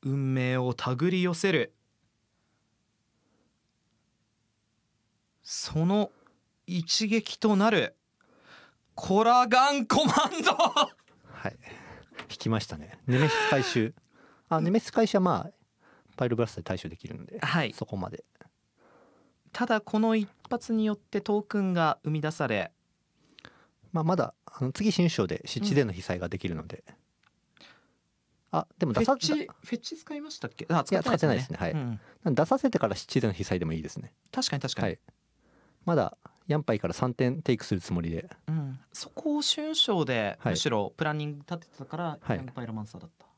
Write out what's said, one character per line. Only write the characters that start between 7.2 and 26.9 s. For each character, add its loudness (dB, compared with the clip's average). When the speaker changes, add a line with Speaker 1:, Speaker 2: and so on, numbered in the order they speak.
Speaker 1:
と 4
な 6
る、 2
コ 2
ラ 8
ガ 6
ン 0
コ 4
マ 4
ン -4
ド。 4
Speaker 2:
は -2
い。 -10
引 -12
き -4
ま 2
し -8
た -10
ね。 -16
ネ 2
メ 4
シ 0
ス 0
回 2
収。 0
あ、 2
ネ 2
メ 4
シ -2
ス -12
回 4
収 0
は、 6
ま 2
あ、 -18
パ 0
イ 0
ロ 0
ブ 2
ラ 0
ス -14
ト -12
で -12
対 -4
処 -10
で -12
き -16
る -12
の -14
で、 -16
Speaker 1:
は 0
い。 -4
Speaker 2:
そ -8
こ -8
ま -6
で。 -16
Speaker 1:
た -2
だ、 2
こ -2
の 4
一 -2
発 -4
に 2
よ 0
っ -6
て -6
ト 2
ー -12
ク -2
ン 2
が 2
生 -2
み 0
出 -2
さ -2
れ、 0
Speaker 2:
ま 0
あ、 0
ま 4
だ、 0
あ -8
の、 -2
次、 0
新 4
章 2
で -4
湿 -4
地 0
で 6
の -2
被 -10
災 -4
が -4
で -6
き -8
る -2
の -8
で。 -16
Speaker 1:
う -20